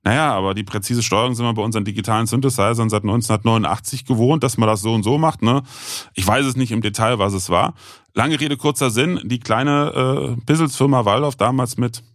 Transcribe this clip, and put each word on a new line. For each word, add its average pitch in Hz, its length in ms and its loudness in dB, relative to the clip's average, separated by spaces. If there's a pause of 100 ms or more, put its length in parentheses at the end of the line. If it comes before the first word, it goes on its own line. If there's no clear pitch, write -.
Naja, 127 280 2
aber 95 180 -2
die 104 100 -4
präzise 117 380 -4
Steuerung 117 320 0
sind 120 140 -2
wir 113 80 0
bei 107 80 -2
unseren 110 200 -2
digitalen 110 440 -2
Synthesizern 117 640 0
seit 104 120 0
neunzehnhundertneunundachtzig 110 1000 0
gewohnt, 135 380 2
dass 127 160 -2
man 110 100 4
das 107 120 0
so 113 120 0
und 110 80 2
so 120 160 2
macht, 156 240 0
ne? 127 220 2 (500)
Ich 95 140 -2
weiß 131 180 2
es 127 100 -2
nicht 123 160 -2
im 110 100 -2
Detail, 110 360 0
was 101 160 2
es 92 160 -4
war. 90 240 2 (400)
Lange 139 260 0
Rede, 143 160 -2
kurzer 139 360 0
Sinn. 147 320 0
Die 120 160 -4
kleine, 135 1000 0
äh, 117 80 -8
Bisselsfirma 139 600 2
Waldorf 131 320 0
damals 123 400 0
mit 120 260 -4 (120)